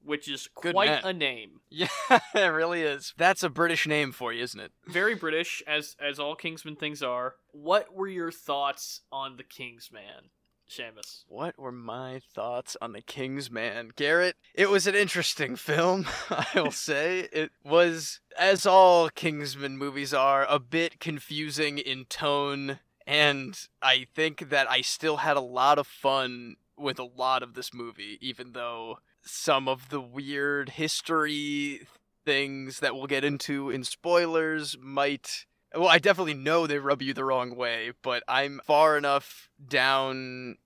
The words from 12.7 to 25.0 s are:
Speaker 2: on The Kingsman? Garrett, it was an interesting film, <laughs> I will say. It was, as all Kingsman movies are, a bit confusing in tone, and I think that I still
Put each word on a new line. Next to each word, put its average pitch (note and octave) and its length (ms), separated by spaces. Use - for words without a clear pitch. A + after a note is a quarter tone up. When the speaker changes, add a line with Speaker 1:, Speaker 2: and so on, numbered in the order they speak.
Speaker 2:
on A2+ 120
The G#2+ 80
Kingsman? A#2+ 920
Garrett, E3+ 420
it G3 140
was G3 180
an G3 80
interesting E3 600
film, F3 520
<laughs> - 120
I - 140
will D#3 160
say. E3 640
It D#3 180
was, E3 580
as F#3 260
all F3+ 440
Kingsman C#3 680
movies C#3 380
are, C#3 340
a D3 100
bit D#3+ 400
confusing D3+ 760
in C3 280
tone, C#3 760
and C#3+ 520
I C3 240
think D#3 340
that C3+ 220
I B2+ 100
still D3+ 360